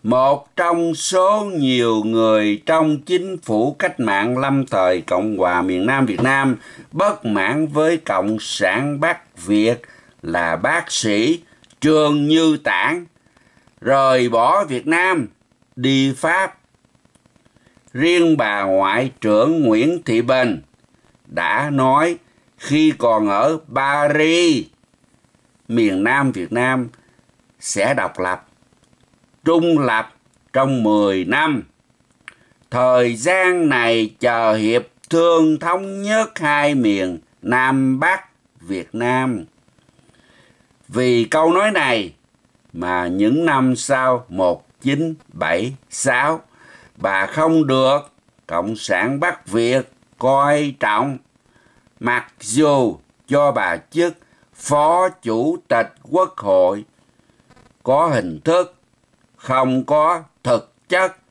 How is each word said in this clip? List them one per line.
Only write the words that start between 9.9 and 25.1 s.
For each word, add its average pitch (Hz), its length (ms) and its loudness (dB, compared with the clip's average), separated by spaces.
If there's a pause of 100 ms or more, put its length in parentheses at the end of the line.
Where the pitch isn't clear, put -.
là 82 340 -2
bác 151 360 -4
sĩ 117 480 0 (400)
Trương 147 460 2
Như 160 380 2
Tản 147 420 -2 (760)
rời 131 480 2
bỏ 131 360 2
Việt 135 220 -6
Nam 170 400 0 (500)
đi 135 360 0
Pháp. 180 460 -2 (1300)
Riêng 165 440 2
bà 104 260 -2
Ngoại 98 480 0 (100)
trưởng 123 420 2
Nguyễn 135 420 2
Thị 117 180 0
Bình 123 400 0 (640)
đã 107 460 -2
nói 139 440 2 (420)
khi 151 400 2
còn 110 300 2
ở 127 300 0 (160)
Paris, 147 920 2 (1000)